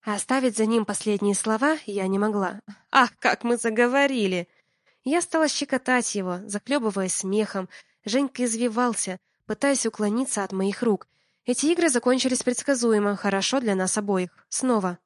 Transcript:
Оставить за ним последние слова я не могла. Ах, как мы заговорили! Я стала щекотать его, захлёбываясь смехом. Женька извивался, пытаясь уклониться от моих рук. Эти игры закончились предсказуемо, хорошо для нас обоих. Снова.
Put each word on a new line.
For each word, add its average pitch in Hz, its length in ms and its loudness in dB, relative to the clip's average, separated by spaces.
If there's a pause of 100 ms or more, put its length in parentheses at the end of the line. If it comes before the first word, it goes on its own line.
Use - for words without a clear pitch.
Оставить 247 520 0
за 220 120 2
ним 226 180 2
последние 202 500 0
слова 233 520 0
я 196 200 -4
не 190 120 0
могла. 202 420 -2 (300)
Ах, 247 280 4
как - 260 0
мы 240 120 2
заговорили! 233 880 2 (580)
Я 320 180 0
стала 320 260 2
щекотать 254 680 -2
его, 185 300 -4
захлёбываясь 208 720 -2
смехом. 196 560 -2 (340)
Женька 254 400 -2
извивался, 226 760 -2 (280)
пытаясь 269 400 0
уклониться 214 580 -2
от - 80 -8
моих 190 300 -2
рук. 220 260 2 (380)
Эти 247 260 0
игры 339 160 2
закончились 247 540 2
предсказуемо, 226 760 0
хорошо 196 440 0
для 214 140 0
нас 185 220 0
обоих. 196 320 0 (220)
Снова. 202 560 0